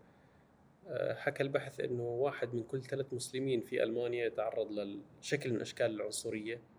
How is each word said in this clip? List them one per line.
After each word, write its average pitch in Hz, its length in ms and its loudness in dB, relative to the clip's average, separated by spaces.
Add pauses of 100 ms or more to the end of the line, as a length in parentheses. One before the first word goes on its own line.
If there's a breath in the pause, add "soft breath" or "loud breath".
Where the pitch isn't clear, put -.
(880 soft breath)
آه، - 260 0
حكى 143 300 0
البحث 139 360 0
إنه 127 240 0
واحد 120 520 0
من 113 80 0
كل 131 180 -4
ثلاث 135 320 -2
مسلمين 131 480 0
في - 220 2
ألمانيا 120 420 2
يتعرض 110 420 0 (540)
لشكل 139 320 0
من 107 80 0
أشكال - 240 0
العنصرية 110 760 -2 (180)